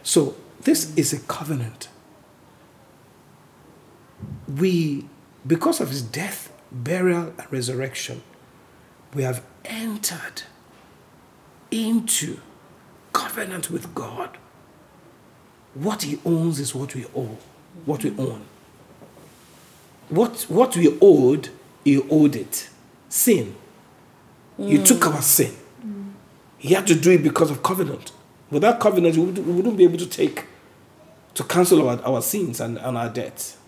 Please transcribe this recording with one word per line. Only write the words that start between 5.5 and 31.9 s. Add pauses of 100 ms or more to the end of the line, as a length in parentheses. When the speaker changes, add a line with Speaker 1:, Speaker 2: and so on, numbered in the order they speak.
Speaker 1:
of
his
death, (180)
burial,
and
resurrection, (920)
we
have (220)
entered (1300)
into (720)
covenant
with
God. (1400)
What
he
owns
is
what
we (120)
owe, (460)
what
we
Speaker 2:
Mm-hmm.
Speaker 1:
own. (1700)
What,
what
we
owed, (360)
he (120)
owed
it. (400)
Sin. (1000)
He
Speaker 2:
Mm.
Speaker 1:
took
our
sin. (300)
Speaker 3:
Mm. (460)
Speaker 1:
He
had
to
do
it
because
of
covenant. (380)
Without
covenant,
we
would,
we
wouldn't
be
able
to
take, (920)
to
cancel
our,